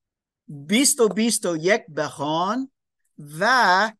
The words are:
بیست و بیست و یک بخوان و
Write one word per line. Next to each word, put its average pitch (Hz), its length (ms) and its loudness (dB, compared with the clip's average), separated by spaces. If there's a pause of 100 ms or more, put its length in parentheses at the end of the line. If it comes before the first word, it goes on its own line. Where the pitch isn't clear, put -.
(480)
بیست 170 520 0
و 226 80 6
بیست 208 380 -2
و 175 100 -2
یک 175 260 2 (140)
بخوان 160 720 -4 (720)
و 214 600 2